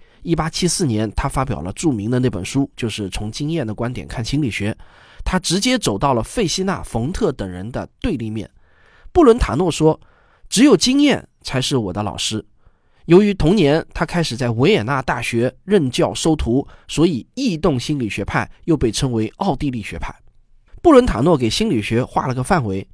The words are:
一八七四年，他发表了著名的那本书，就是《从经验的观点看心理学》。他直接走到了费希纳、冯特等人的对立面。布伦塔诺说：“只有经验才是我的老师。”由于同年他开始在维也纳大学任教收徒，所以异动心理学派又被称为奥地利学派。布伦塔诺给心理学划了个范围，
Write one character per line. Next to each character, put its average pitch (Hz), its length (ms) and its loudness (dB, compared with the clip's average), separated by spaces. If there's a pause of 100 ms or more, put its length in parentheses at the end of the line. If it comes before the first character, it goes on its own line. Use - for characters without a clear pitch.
(220)
一 165 120 -4
八 160 160 -2
七 - 180 -2
四 165 180 -2
年， 107 280 0
他 - 140 -2
发 135 160 -2
表 101 180 -6
了 92 120 -8
著 160 180 -2
名 107 180 -4
的 127 100 0
那 127 100 2
本 92 160 -6
书， 139 320 -2
就 117 100 -4
是 101 240 -6
《从 107 200 -8
经 147 200 -6
验 151 160 -4
的 107 60 -6
观 120 180 -6
点 87 160 -10
看 - 160 -8
心 139 180 -2
理 127 80 -2
学》。 101 220 -4 (540)
他 185 140 0
直 175 200 -2
接 254 180 2
走 107 200 -2
到 139 160 2
了 113 100 0
费 156 240 -2
希 185 160 -4
纳、 180 200 -2
冯 120 280 -4
特 185 220 -2
等 98 160 -8
人 90 200 -10
的 113 200 -8 (100)
对 214 160 -2
立 110 140 -6
面。 110 200 -8 (640)
布 339 120 6
伦 233 160 8
塔 - 160 -2
诺 170 160 0
说 156 280 2 (500)
：“只 214 140 4
有 269 140 8
经 262 240 2
验 262 260 2 (140)
才 - 180 -4
是 135 160 -2
我 104 160 -2
的 101 120 -4
老 98 120 -6
师。” - 300 -6 (640)
由 175 140 8
于 208 120 2
同 185 220 2
年 156 280 4 (100)
他 170 120 -4
开 175 160 -2
始 123 160 -4
在 120 140 -2
维 131 200 2
也 151 120 2
纳 131 180 -2
大 131 200 -6
学 117 320 -2 (120)
任 180 240 2
教 120 240 0
收 160 220 0
徒， 127 300 0 (220)
所 156 200 2
以 131 260 -4
异 233 240 -2
动 156 200 0
心 147 200 -4
理 117 100 -4
学 98 160 -8
派 120 260 -4 (160)
又 160 120 2
被 117 140 0
称 131 200 -2
为 110 160 0 (100)
奥 185 180 -2
地 143 160 -4
利 120 100 -6
学 82 160 -12
派。 - 180 -10 (640)
布 349 100 6
伦 254 140 8
塔 175 140 0
诺 160 160 4
给 120 140 2
心 214 200 -2
理 120 120 0
学 113 220 0
划 - 240 -4
了 127 60 -2
个 127 100 -4
范 160 200 0
围， 98 300 -6